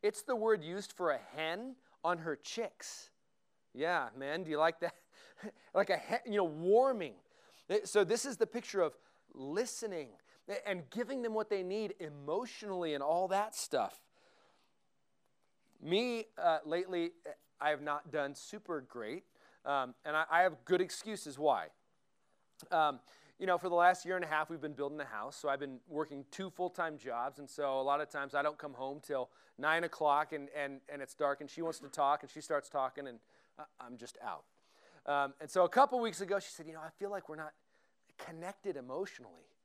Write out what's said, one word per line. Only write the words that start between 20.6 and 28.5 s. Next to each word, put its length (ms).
good 160
excuses 580
why. 300
Um, 280
you 100
know, 100
for 100
the 80
last 300
year 100
and 80
a 40
half, 220
we've 120
been 120
building 280
a 40
house, 300
so 140
I've 100
been 200
working 420
two 200
full-time 460
jobs, 420
and 100
so 320
a 20
lot 160
of 100
times 240
I 100
don't 140